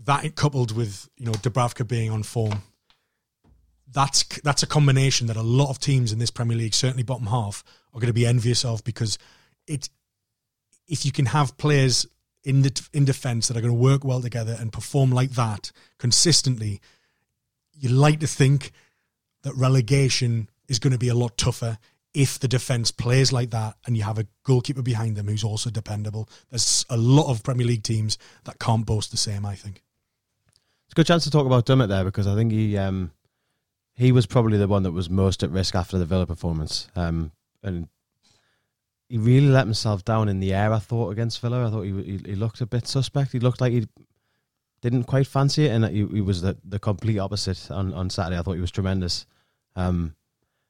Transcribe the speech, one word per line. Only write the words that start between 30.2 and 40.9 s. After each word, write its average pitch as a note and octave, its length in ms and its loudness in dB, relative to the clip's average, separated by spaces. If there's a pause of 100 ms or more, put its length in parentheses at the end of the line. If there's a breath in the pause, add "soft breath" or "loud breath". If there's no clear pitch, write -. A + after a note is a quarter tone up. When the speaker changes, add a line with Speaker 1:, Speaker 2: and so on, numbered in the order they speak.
Speaker 2:
It's - 60 -20
a - 40 -2
good D#3+ 100 4
chance E3+ 180 4
to D3+ 60 -4
talk C#3+ 160 4
about B2+ 200 4
Dummett C3 220 4
there, F#2+ 160 0
because G2 220 -2
I G2+ 80 0
think A2+ 160 2
he, G#2+ 260 0
um, F#2+ 360 -2 (800)
he B2+ 160 4
was B2 160 4
probably A2 320 2
the G2+ 80 4
one G2 160 2
that F#2 80 0
was E2 180 -4
most F#2+ 360 2
at D2+ 60 -2
risk F#2 260 -2
after F#2 220 -2
the F2+ 60 0
Villa F2+ 220 0
performance. E2 680 -6
Um, E2 340 -2 (320)
and F2 240 -8 (1200)
he B2 100 -6
really B2 300 6
let C3 180 6
himself G#2 380 -2
down A2 240 2
in F#2+ 120 0
the F#2+ 120 0
air, G#2 200 2
I A2 80 0
thought, A#2 300 -4